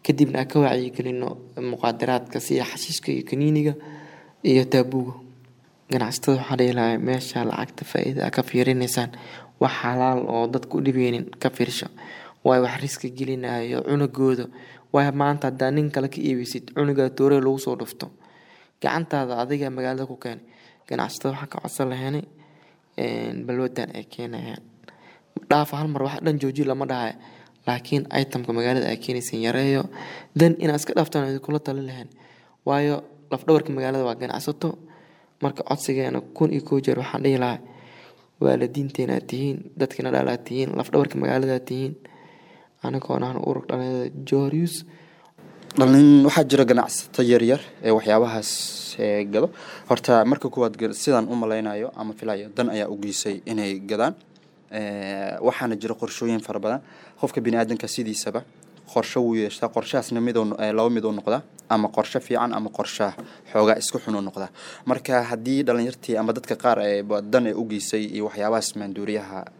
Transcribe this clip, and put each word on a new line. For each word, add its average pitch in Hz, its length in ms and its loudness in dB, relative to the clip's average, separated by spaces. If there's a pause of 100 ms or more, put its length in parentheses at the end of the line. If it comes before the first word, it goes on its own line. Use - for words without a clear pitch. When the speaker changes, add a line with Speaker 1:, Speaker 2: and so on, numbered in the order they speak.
Speaker 1:
Kadibna 139 360 2
aan 131 80 -2
ka 151 160 2
wacyigelino 127 640 -2 (300)
muqaadaraadka 123 800 -2
sida 131 240 0
xashiishka - 480 -6
iyo 127 160 -4
kaniiniga 151 460 2 (720)
iyo 131 220 6
taabuuga. 127 480 2 (760)
Ganacsatada 127 480 0
waxaa 131 200 -4
dhihi 123 140 4
lahaa 113 240 2
meesha 127 460 -2
lacagta - 400 -6
faa'iida - 400 -2
aad - 80 -2
ka 127 120 0
fiirinaysaan, 123 680 0 (480)
wax 135 220 2
xalaal 127 400 2 (100)
oo 117 160 0
dadku 127 300 -4
u 147 40 0
dhibeynin 127 440 0 (140)
ka 131 100 0
fiirsho. - 380 -4 (560)
Waayo 127 200 6
wax 123 180 -2
riski 139 300 -8
gelinayo 127 720 -4
cunugooda. 131 640 2 (480)
Waayo 143 180 4
maanta 143 400 0
haddaa 131 200 0
nin 147 200 0
kale 139 160 -2
ka - 140 -8
iibisid, 123 500 -4
cunuga 139 380 2
toore 135 340 4
lagu 135 160 0
soo 123 160 -4
dhufto. - 320 -10 (720)
Gacantaada 143 640 -2
adiga 139 260 -2
magaalada 131 380 -4
ku 127 80 -12
keenay. 120 280 -12 (440)
Ganacsatada 135 480 -4
waxaa 143 160 -10
ka - 80 -8
codsan - 320 -4
lahaynay, 135 320 -4 (720)
een, 117 500 -6
balwaddan 127 500 -4
ay 117 120 -12
keenayaan. 117 560 -12 (840)
Dhaaf 147 220 4
hal 151 160 -2
mar 139 160 -2
wax 139 180 -4
dhan 156 180 2
jooji 135 260 -2
lama 135 200 -2
dhahay. 123 280 -4 (540)
Laakiin 123 380 -2 (160)
item-ka 123 320 -4
magaalada 120 360 0
ay 110 80 -2
keenaysan 120 440 -6
yareeyo. 135 420 2 (520)
Dan 165 240 8
inaad 151 200 2
iska - 140 -4
dhaaftaan 151 360 2
ay 135 100 -4
kula 147 200 -2
talin 139 280 -6
lahayn. 127 220 -14 (560)
Waayo 143 360 2 (300)
laf 131 140 -6
dhabarka 156 280 4
magaalada 131 320 -2
waa 117 100 -2
ganacsato. 147 600 -4 (640)
Marka 139 220 -2
codsigeena 131 560 -2 (140)
kun 160 180 2
iyo 143 160 -2
kow 139 140 2
jeer 127 180 0
waxaan 131 240 -6
dhihi 135 160 4
lahaa, 123 200 0 (840)
waalidiinteena 131 760 0
aad - 120 -4
tihiin, 135 300 -4 (200)
dadkina 131 340 -2
dhaal 131 180 2
aad 120 160 -4
tihiin, 127 300 -2
laf 127 160 -4
dhabarka 139 260 4
magaalada 131 380 0
aad 127 100 -6
tihiin. 135 280 -6 (920)
Anigoon 131 400 -2
ahan 127 160 -4
urur 131 280 -4
dhalinyarada 127 440 -4 (160)
Jowhar 139 280 2
Youth. 165 220 -2 (1000)
Speaker 2:
Dhalin-, 139 480 12
waxaa 151 240 6
jira 135 160 6
ganacsato - 580 2
yaryar 120 360 6 (240)
ee 113 80 4
waxyaabahaas, 110 580 4 (500)
ee, 104 260 0
gado. 107 240 2 (400)
Horta 120 360 6
marka 135 240 0
koowaad 117 280 0
gal-, 107 180 -2
sidaan 120 320 2
u 120 80 -4
malaynayo 110 600 -4
ama 107 180 -10
filayo, 104 420 -6
dan 120 140 0
ayaa 107 200 -2
u 104 80 -6
geysay 101 480 -6
inay 101 340 -4
gadaan. 110 360 -2 (560)
Ee, 101 720 -6
waxaana 120 340 0
jira 110 200 -6
qorshooyin 117 460 -4
fara 104 180 -8
badan. 110 220 -2 (380)
Qofka 135 220 -2
bini'aadanka 113 460 0
sidiisaba 110 560 -6 (500)
qorshe 120 260 0
wuu 117 160 2
yeeshaa. 107 340 -2
Qorshahaasna 117 520 -2
mid 117 160 0
uu 110 80 2
no-, 104 140 -4
ee, 107 120 0
laba 113 180 2
mid 113 160 0
uu 110 60 0
noqdaa. 107 300 -2 (280)
Ama 107 200 4
qorshe - 300 -2
fiican 120 340 -2
ama 107 160 -4
qorshe 104 420 -2 (420)
xoogaa 107 240 6
isku - 220 -4
xun 110 160 -4
uu 101 60 -2
noqdaa. 95 280 -8 (360)
Marka 127 380 0
haddii 120 400 -2
dhalinyartii 120 540 0
ama 110 160 0
dadka 110 220 -4
qaar 117 260 2
ee 101 220 2
ba-, 104 180 -2
dan 117 240 4
ay 107 80 0
u 107 160 -2
geysay 107 360 -4
iyo 107 200 -6
waxyaabahaas 107 500 -2
maanduuriyaha 101 680 -8 (140)